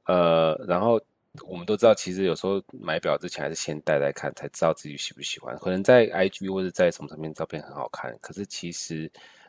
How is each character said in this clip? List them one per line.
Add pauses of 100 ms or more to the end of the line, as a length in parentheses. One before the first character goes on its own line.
呃，
然
后 (460)
我
们
都
知
道，
其
实
有
时
候 (120)
买
表
之
前
还
是
先
戴
戴
看，
才
知
道
自
己
喜
不
喜
欢。
可
能
在
I
G
或
者
在
什
么
上
面
照
片
很
好
看，
可
是
其
实， (380)